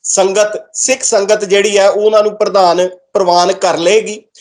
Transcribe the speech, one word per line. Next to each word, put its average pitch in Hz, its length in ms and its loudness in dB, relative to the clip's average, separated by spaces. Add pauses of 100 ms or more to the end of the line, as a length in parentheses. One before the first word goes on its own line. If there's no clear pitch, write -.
ਸੰਗਤ, 196 680 -2
ਸਿੱਖ - 300 -4
ਸੰਗਤ 208 420 0
ਜਿਹੜੀ 202 320 0
ਆ 196 120 4
ਉਹ 202 140 0
ਉਹਨਾਂ 214 200 2
ਨੂੰ 208 140 -4
ਪ੍ਰਧਾਨ 185 520 2
ਪ੍ਰਵਾਨ 180 640 0
ਕਰ 180 260 -2
ਲਏਗੀ? 202 440 0 (180)